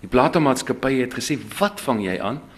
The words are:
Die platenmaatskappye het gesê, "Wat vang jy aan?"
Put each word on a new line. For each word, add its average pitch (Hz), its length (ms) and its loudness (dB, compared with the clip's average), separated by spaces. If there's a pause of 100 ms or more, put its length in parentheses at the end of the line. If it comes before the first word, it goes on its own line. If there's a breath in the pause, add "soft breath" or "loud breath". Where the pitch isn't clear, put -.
Die 92 80 -14
platenmaatskappye 131 920 2
het 123 120 -4
gesê, 139 240 -4 (220)
"Wat 202 220 0
vang 110 220 0
jy 92 160 -2
aan?" 123 220 -4 (160 loud breath)